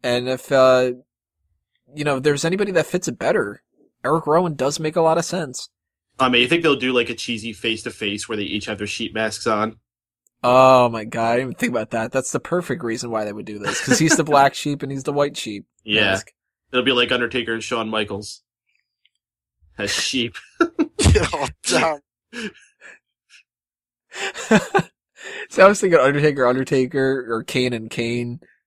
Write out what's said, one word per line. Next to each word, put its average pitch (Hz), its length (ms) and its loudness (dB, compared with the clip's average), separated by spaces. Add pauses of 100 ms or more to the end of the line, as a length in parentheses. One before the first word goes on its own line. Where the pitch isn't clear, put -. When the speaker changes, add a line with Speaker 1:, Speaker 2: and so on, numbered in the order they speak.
Speaker 1:
And 123 260 -2
if, 131 220 -4
uh, 131 400 6 (1040)
you 147 80 -8
know, 143 140 0
if 131 60 -6
there's 147 220 2
anybody 190 280 0
that 160 120 4
fits - 220 -4
it - 120 -6
better, 117 440 -2 (420)
Eric 156 220 0
Rowan 165 280 2
does 139 240 -2
make 156 160 -4
a 175 60 2
lot 160 160 4
of 165 80 -2
sense. 156 440 -8 (500)
Speaker 2:
I 131 100 2
mean, 120 120 4
you 123 60 2
think 170 140 2
they'll 151 140 4
do, 131 180 -2
like, 120 160 2
a 117 60 -6
cheesy 113 380 -8
face-to-face 107 760 -6
where 113 60 -4
they 104 80 -4
each 101 220 -6
have 107 120 -6
their 104 80 -6
sheep 113 300 -8
masks 110 320 -4
on? 110 300 -2 (680)
Speaker 1:
Oh 127 460 6
my 113 140 -6
god, 113 260 -2
I 120 80 2
didn't 131 140 -2
even - 40 -10
think 247 160 -2
about 110 200 -4
that. 113 200 -4
That's 131 200 -2
the 143 80 -2
perfect 170 440 -4
reason 117 260 -6
why 110 160 -4
they 104 80 -8
would 107 120 -12
do 107 120 -12
this, 101 260 -6
'cause 135 160 2
he's 156 180 4
the 165 60 0
Speaker 2:
<laughs> - 0 -
Speaker 1:
black 143 300 4
sheep 143 300 -6
and 139 80 -8
he's 135 120 -8
the 143 100 -4
white 143 240 -2
sheep 101 280 -10 (180)
Speaker 2:
Yeah. 107 180 0 (100)
Speaker 1:
mask. 95 200 -4 (400)
Speaker 2:
It'll 127 140 0
be 135 60 2
like 123 200 2
Undertaker 120 420 -2
and 113 100 -6
Shawn 113 260 -4
Michaels. 107 540 -6 (1400)
As 101 120 -4
sheep. - 500 -4
<laughs> - 40 -20 (140)
Speaker 3:
<laughs> 330 80 2 (680)
Oh, 143 140 -4 (160)
damn. 160 360 0 (2000)
Speaker 1:
<laughs> - 760 -2 (600)
So - 160 4
I - 20 10
was 202 140 4
thinking 170 180 4
Undertaker, 143 480 4
Undertaker, 131 840 0
or 113 140 -4
Kane 127 300 -2
and 113 180 -10
Kane. 120 480 -4 (280)